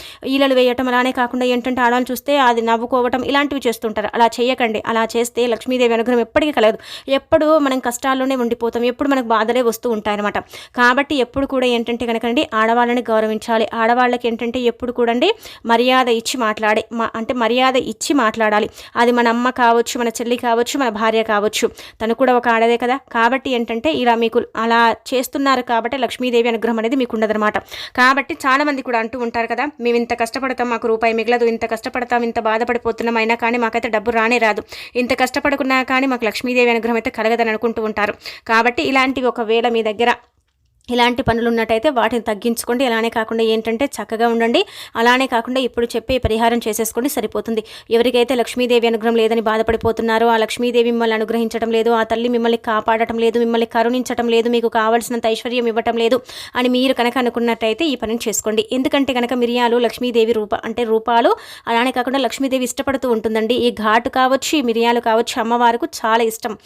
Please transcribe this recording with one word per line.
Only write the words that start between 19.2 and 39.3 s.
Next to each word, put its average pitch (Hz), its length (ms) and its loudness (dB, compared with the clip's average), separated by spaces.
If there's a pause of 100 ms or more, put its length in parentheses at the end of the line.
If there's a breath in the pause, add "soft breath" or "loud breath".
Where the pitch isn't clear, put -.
అమ్మ 240 220 0
కావచ్చు, 233 500 2
మన 233 80 0
చెల్లి 233 280 -4
కావచ్చు, 240 420 0
మన 262 100 0
భార్య 220 340 0
కావచ్చు, 214 480 0 (320 loud breath)
తను 226 120 0
కూడా 254 220 4
ఒక 240 120 2
ఆడదే 233 280 4
కదా. 247 200 -2 (160)
కాబట్టి 247 380 0
ఏంటంటే 233 420 -2
ఇలా 240 220 2
మీకు 233 280 0 (140)
అలా 233 400 2 (180)
చేస్తున్నారు 262 480 0
కాబట్టి 240 340 -2
లక్ష్మీదేవి 240 520 0
అనుగ్రహం 226 300 0
అనేది 226 180 0
మీకు 240 200 -2
ఉండదన్నమాట. 214 420 0 (380 loud breath)
కాబట్టి 262 380 2
చాలామంది 277 480 0
కూడా 240 160 -2
అంటూ 226 200 -4
ఉంటారు 233 280 -4
కదా, 240 200 -2 (140)
"మేము 240 160 2
ఇంత 233 240 -2
కష్టపడతాం, 247 500 -4
మాకు 233 180 -2
రూపాయి 226 260 0
మిగలదు, 233 300 0
ఇంత 226 260 -2
కష్టపడతాం, 240 520 -4
ఇంత 233 180 -2
బాధపడిపోతున్నాం, 226 760 -2
అయినా 220 180 0
కానీ 233 240 -2
మాకైతే 233 300 -2
డబ్బు 214 220 -2
రానే 226 280 0
రాదు, 214 240 0 (340 loud breath)
ఇంత 247 240 -2
కష్టపడుకున్నా 262 640 0
కానీ 262 240 0
మాకు 247 180 -2
లక్ష్మీదేవి 247 460 0
అనుగ్రహం 233 240 0
అయితే 226 160 -2
కలగదని" 226 380 0
అనుకుంటూ 220 340 -2
ఉంటారు. 208 320 -2 (340 loud breath)
కాబట్టి 233 340 2
ఇలాంటివి 262 440 0
ఒకవేళ 233 420 0